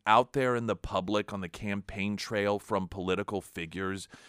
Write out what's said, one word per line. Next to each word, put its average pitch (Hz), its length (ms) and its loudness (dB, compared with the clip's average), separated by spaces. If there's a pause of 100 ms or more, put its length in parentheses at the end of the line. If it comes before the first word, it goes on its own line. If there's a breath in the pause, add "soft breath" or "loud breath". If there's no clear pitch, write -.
out 113 260 6
there 127 240 2
in 117 100 -2
the 104 100 2
public 101 560 0
on 98 100 -6
the 90 60 -6
campaign 101 680 -4
trail 101 420 0
from 95 300 -2
political 92 540 -2
figures, 95 680 -6 (200 loud breath)